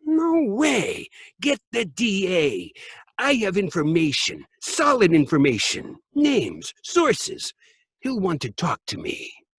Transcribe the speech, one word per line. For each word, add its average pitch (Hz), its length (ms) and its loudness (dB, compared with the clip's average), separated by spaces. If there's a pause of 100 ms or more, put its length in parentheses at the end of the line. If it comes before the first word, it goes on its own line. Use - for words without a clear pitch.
No 320 380 2
way. 247 640 0 (320)
Get 262 200 0 (120)
the 233 120 -2
D 190 500 -2
A. 123 380 0 (460)
I 277 160 0
have 208 220 -2
information, 160 880 0 (160)
solid 262 520 2
information, 143 840 2 (180)
names, 165 580 0 (100)
sources. - 720 -2 (480)
He'll 254 200 -4
want 175 220 0
to 117 100 -6
talk 139 360 -4
to - 100 -8
me. - 340 -10 (260)